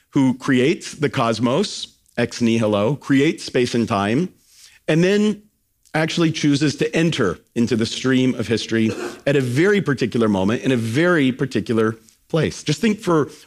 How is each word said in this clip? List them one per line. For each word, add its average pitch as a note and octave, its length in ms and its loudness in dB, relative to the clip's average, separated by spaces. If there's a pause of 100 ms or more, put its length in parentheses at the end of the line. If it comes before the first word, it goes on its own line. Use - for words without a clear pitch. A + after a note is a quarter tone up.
(100)
who C3 240 2
creates C3 600 0
the D3 140 -2
cosmos, A#2+ 880 -2 (200)
ex A#2+ 240 -2
nihilo, A2+ 540 2
creates C#3+ 500 0
space B2 300 -2
and A#2 140 0
time, A2+ 440 0 (540)
and D#3+ 160 2
then G#3 400 0 (520)
actually D#3+ 360 0
chooses C#3+ 460 0
to - 180 -2
enter C#3+ 440 0 (160)
into A#2+ 200 0
the A2+ 120 0
stream B2+ 480 0
of A#2+ 120 -6
history A2 440 0 (360)
at C#3+ 100 2
a C#3+ 40 2
very D#3+ 400 2
particular A#2+ 480 0
moment G2+ 340 0
in B2+ 80 0
a C3 60 2
very C3+ 560 2
particular A2+ 640 -2 (320)
place. D#3 340 -2
Just - 180 -4
think G#3 200 0
for D#3+ 300 0 (160)